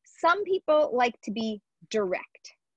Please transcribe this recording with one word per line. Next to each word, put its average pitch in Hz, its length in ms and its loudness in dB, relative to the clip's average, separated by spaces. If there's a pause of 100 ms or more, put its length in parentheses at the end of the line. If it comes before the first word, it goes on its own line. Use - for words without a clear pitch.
some 349 400 0
people 302 480 2
like 247 300 0
to 226 80 -8
be 214 300 -6 (280)
direct, 180 640 -4 (240)